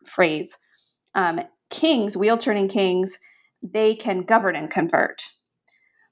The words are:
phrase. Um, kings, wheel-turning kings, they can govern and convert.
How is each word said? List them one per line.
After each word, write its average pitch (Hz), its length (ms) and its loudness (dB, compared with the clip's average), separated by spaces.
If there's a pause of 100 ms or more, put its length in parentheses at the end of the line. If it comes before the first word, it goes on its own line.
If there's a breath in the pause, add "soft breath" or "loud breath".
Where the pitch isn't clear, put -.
phrase. 160 520 -2 (580)
Um, 175 260 0 (300)
kings, 240 460 0
wheel-turning 208 520 0
kings, 190 500 0 (440 soft breath)
they 214 320 2
can 196 280 -4
govern 190 320 2
and 156 160 -8
convert. - 540 -2 (880)